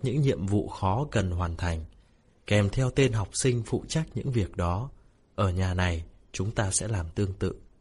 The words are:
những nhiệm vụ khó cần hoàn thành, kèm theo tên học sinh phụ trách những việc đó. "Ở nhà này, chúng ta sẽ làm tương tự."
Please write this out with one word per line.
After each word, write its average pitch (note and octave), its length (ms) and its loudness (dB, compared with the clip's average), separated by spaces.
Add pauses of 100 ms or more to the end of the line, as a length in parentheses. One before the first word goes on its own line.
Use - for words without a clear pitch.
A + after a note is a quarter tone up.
những C3 180 2
nhiệm A#2+ 240 2
vụ G2+ 220 2
khó G#2+ 440 0
cần F#2 200 0
hoàn F2 240 -2
thành, E2 300 -2 (640)
kèm G2+ 220 4
theo B2+ 200 2
tên B2+ 240 4
học G#2 200 0
sinh A#2+ 320 2
phụ - 220 -2
trách D#3+ 260 -2
những C3+ 180 -4
việc A2 260 0
đó. F#2 320 0 (460)
"Ở G2 140 2
nhà F#2 240 0
này, F2 320 0 (260)
chúng F#2+ 200 -2
ta G2 200 0
sẽ - 160 -2
làm F2+ 220 -2
tương G2 240 -2
tự." - 280 -4 (200)